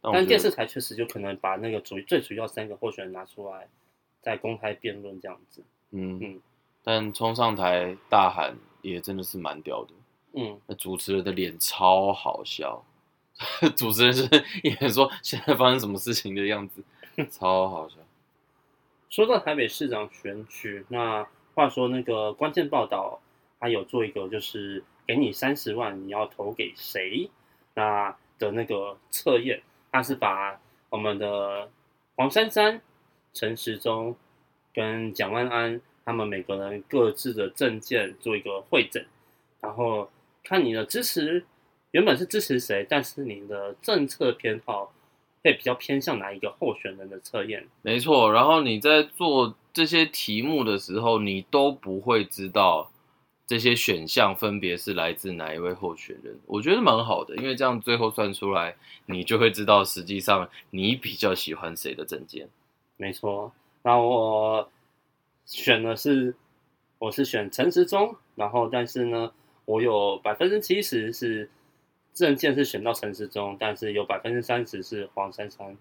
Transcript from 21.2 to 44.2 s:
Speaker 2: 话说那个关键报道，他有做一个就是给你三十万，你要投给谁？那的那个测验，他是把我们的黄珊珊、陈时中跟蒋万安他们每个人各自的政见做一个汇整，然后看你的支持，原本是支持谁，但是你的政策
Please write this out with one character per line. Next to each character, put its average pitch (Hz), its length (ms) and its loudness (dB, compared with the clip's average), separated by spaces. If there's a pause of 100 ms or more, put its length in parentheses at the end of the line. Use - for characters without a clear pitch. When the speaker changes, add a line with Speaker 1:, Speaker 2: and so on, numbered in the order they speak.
Speaker 2:
话 147 140 4
说 127 200 -2
那 127 140 -2
个 107 300 -2
关 151 200 -2
键 151 160 2
报 131 180 2
道， 101 340 -4 (380)
他 120 100 -4
有 107 140 0
做 113 220 -2
一 104 60 -6
个 95 180 -6
就 107 100 -6
是 101 460 -10 (220)
给 117 100 0
你 131 160 2
三 135 240 -2
十 110 180 -6
万， 101 320 -6
你 98 40 -10
要 107 160 -2
投 104 260 -8
给 110 240 -8
谁？ 104 540 -6 (440)
那 104 400 0 (240)
的 104 140 -2
那 113 100 -4
个 101 340 -6 (140)
测 131 280 2
验， 120 240 -2 (280)
他 131 120 2
是 135 120 -4
把 98 460 -2 (300)
我 110 60 -4
们 107 220 -2
的 101 520 -4 (460)
黄 139 140 0
珊 220 200 2
珊、 214 300 2 (520)
陈 113 240 -4
时 110 220 -6
中 113 360 -2 (600)
跟 110 400 -4
蒋 98 180 -4
万 120 160 0
安 117 320 -2 (240)
他 117 80 -4
们 110 160 -2
每 95 140 -6
个 98 140 -4
人 98 320 -8
各 120 220 4
自 123 220 -6
的 104 160 -2
政 110 320 -2
见 104 400 -4
做 110 160 -2
一 101 40 -2
个 98 200 -6
汇 117 300 0
整， - 120 -8 (580)
然 107 140 -8
后 110 360 -2 (340)
看 190 200 2
你 117 100 0
的 110 100 -2
支 240 180 -2
持， 175 420 0 (480)
原 180 120 6
本 170 120 4
是 175 100 -2
支 208 140 -2
持 135 200 0
谁， 101 280 -2
但 147 140 2
是 139 220 -10
你 101 240 -10
的 101 320 -8
政 185 260 0
策 131 260 0